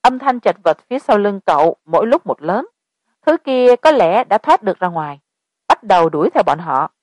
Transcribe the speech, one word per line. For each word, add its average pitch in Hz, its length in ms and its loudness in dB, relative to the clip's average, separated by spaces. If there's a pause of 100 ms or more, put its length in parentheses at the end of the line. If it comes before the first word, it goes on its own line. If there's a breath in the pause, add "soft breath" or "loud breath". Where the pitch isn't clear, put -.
Âm 254 160 0
thanh 254 220 -4
chạch 175 240 -2
vật 160 140 0 (120)
phía 254 80 -6
sau 220 200 0
lưng 202 280 -2
cậu 160 380 2
mỗi 165 220 -2
lúc 269 200 0
một - 160 -8
lớn, 208 240 -4 (600)
thứ 320 100 2
kia 247 400 2
có 320 140 2
lẽ 220 340 2
đã 214 140 0
thoát 330 240 0
được 190 160 -4
ra 180 100 -4
ngoài, 151 320 -10 (480)
bắt - 140 0
đầu 180 260 2
đuổi 160 220 -2
theo 262 160 -2
bọn 151 120 -2
họ. 151 320 -4 (120)